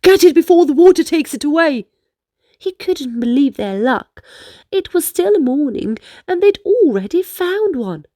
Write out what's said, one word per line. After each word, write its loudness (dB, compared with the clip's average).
Get 4
it 6
before 4
the 0
water 4
takes -4
it -10
away! 0
He -8
couldn't -6
believe 0
their -6
luck. -4
It -4
was 0
still 0
morning, -4
and -4
they'd 2
already 0
found -4
one. -8